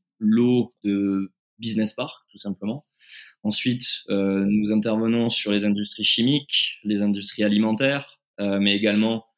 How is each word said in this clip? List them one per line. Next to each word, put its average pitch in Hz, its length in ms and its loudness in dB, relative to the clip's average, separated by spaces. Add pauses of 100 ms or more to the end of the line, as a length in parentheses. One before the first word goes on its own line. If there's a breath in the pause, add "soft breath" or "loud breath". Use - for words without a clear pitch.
(200)
l'eau 117 540 2 (100)
de 98 480 -2 (260)
business 107 360 0
park, 123 200 -8 (180)
tout 101 60 -16
simplement. 101 480 -6 (580 loud breath)
Ensuite, 123 420 0 (240)
euh, 98 380 0
nous 104 240 2
intervenons 113 580 0
sur 107 220 0
les 104 140 0
industries 104 380 -2
chimiques, 139 800 0
les 104 180 0
industries 101 420 -2
alimentaires, 110 760 0 (200)
euh, 101 200 -2
mais 101 160 2
également 107 500 2 (120)